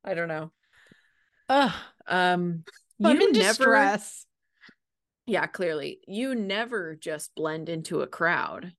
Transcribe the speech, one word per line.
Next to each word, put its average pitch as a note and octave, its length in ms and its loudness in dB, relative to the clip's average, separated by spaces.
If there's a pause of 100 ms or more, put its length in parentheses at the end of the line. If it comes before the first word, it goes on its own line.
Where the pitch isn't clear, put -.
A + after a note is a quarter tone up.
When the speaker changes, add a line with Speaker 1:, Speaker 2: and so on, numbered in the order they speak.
Speaker 1:
I G3 100 -6
don't E3+ 140 -4
know. D#3+ 240 -8 (960)
Speaker 2:
Ugh. C4 240 4 (360)
Speaker 1:
Um, F3 560 0 (400)
Speaker 2:
I'm C#4+ 160 6
Speaker 1:
you - 80 6
Speaker 2:
in F#4 60 4
Speaker 1:
never G#3+ 200 4
Speaker 2:
distress. G#3+ 720 2 (1000)
Speaker 1:
Yeah, F3 200 0
clearly. D#3 640 -4
You B3 260 -4
never G3+ 640 -4
just D#3 400 -8
blend D#3 320 -4
into D#3+ 320 -4
a C#3 80 -2
crowd. E3 680 -4